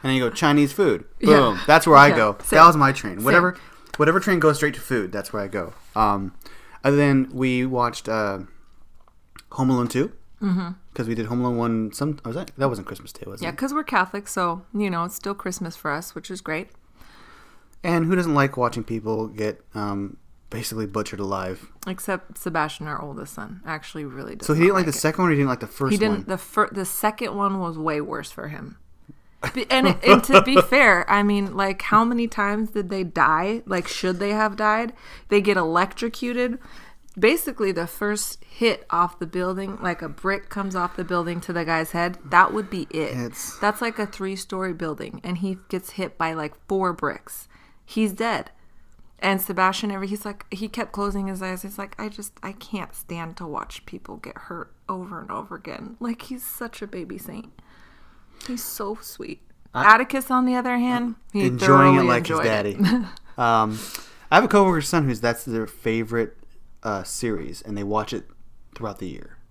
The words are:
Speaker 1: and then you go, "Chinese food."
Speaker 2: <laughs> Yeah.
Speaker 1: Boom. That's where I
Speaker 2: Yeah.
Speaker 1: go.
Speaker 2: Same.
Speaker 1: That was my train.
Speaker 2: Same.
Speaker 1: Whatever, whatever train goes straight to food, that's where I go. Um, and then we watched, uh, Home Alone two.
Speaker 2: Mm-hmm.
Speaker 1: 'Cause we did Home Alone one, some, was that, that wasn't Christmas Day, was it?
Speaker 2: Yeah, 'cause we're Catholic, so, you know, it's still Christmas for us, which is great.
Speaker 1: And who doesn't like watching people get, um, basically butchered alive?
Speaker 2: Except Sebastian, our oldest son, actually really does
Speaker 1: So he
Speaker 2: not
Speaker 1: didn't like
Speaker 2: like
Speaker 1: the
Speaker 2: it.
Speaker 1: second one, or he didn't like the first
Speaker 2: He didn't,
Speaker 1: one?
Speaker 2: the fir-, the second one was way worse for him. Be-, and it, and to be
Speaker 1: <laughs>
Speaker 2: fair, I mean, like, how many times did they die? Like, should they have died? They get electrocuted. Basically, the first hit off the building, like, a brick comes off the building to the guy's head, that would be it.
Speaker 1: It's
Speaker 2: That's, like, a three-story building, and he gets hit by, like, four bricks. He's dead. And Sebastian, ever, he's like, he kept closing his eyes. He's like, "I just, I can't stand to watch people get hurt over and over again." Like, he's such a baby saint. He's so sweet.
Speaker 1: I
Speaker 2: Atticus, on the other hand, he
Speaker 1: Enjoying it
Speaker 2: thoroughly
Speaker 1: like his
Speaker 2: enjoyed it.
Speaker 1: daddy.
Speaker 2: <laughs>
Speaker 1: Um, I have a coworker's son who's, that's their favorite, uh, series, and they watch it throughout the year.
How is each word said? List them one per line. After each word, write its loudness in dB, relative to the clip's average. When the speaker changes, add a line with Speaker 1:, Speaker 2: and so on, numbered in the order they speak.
Speaker 1:
and -2
then 2
you 2
go, 2
"Chinese 4
food." 2
Speaker 2:
<laughs> -14
Yeah. 8
Speaker 1:
Boom. 4
That's 8
where 12
I 12
Speaker 2:
Yeah. 4
Speaker 1:
go. 4
Speaker 2:
Same. 2
Speaker 1:
That 12
was 8
my 6
train. -6
Speaker 2:
Same. -8
Speaker 1:
Whatever, 4
whatever 4
train 2
goes 4
straight 0
to -10
food, -2
that's -6
where -4
I -6
go. -6
Um, 0
and 4
then 4
we 0
watched, -2
uh, -2
Home 0
Alone 2
two. 0
Speaker 2:
Mm-hmm. -2
Speaker 1:
'Cause -4
we -2
did -4
Home -2
Alone 0
one, 0
some, -4
was -8
that, -8
that 2
wasn't -4
Christmas -14
Day, -16
was -12
it? -6
Speaker 2:
Yeah, -4
'cause -6
we're -2
Catholic, -2
so, -4
you -2
know, -2
it's -12
still -6
Christmas -8
for -6
us, -6
which -14
is -10
great. -6
Speaker 1:
And 2
who 2
doesn't 0
like 2
watching 0
people -4
get, -6
um, -6
basically -6
butchered -6
alive? -6
Speaker 2:
Except -8
Sebastian, -4
our -8
oldest -12
son, -14
actually -10
really -12
does -8
Speaker 1:
So 2
he 4
Speaker 2:
not 8
Speaker 1:
didn't 6
like 2
Speaker 2:
like -2
Speaker 1:
the -4
Speaker 2:
it. -4
Speaker 1:
second 0
one, 4
or 4
he 4
didn't 2
like -2
the -10
first -4
Speaker 2:
He 2
didn't, 2
Speaker 1:
one? -8
Speaker 2:
the -4
fir-, 0
the -4
second -4
one 0
was -4
way -2
worse -8
for -10
him. -14
Be-, -4
and 4
it, 2
and 8
to 10
be 6
Speaker 1:
<laughs> 0
Speaker 2:
fair, 6
I 4
mean, 0
like, -2
how 4
many 0
times -2
did -4
they -4
die? 2
Like, -4
should -4
they -2
have 0
died? -2
They 6
get 2
electrocuted. -2
Basically, 2
the -4
first -6
hit -2
off 0
the -6
building, -6
like, -4
a -10
brick -6
comes -6
off -2
the -6
building -2
to -10
the -2
guy's -2
head, -2
that 6
would -4
be -6
it. -4
Speaker 1:
It's -10
Speaker 2:
That's, -2
like, -6
a -2
three-story -8
building, -8
and -6
he -4
gets -8
hit -8
by, -2
like, -8
four 0
bricks. -8
He's -2
dead. -4
And 0
Sebastian, -2
ever, -6
he's -8
like, -12
he -8
kept -8
closing -4
his -8
eyes. -8
He's -14
like, -12
"I -8
just, -12
I -10
can't -10
stand -12
to -12
watch -10
people -14
get -16
hurt -14
over -10
and -16
over -10
again." -14
Like, -6
he's -12
such -12
a -10
baby -12
saint. -14
He's -8
so -8
sweet. -14
Speaker 1:
I 8
Speaker 2:
Atticus, 2
on 2
the 0
other -2
hand, -2
he 0
Speaker 1:
Enjoying 6
it 6
Speaker 2:
thoroughly 4
Speaker 1:
like 4
his 0
Speaker 2:
enjoyed 0
it. 0
Speaker 1:
daddy. 4
Speaker 2:
<laughs> -16
Speaker 1:
Um, 4
I 4
have 8
a -2
coworker's 4
son 2
who's, -2
that's 0
their -4
favorite, -2
uh, -4
series, -6
and -8
they -6
watch -2
it -8
throughout -10
the -10
year. -14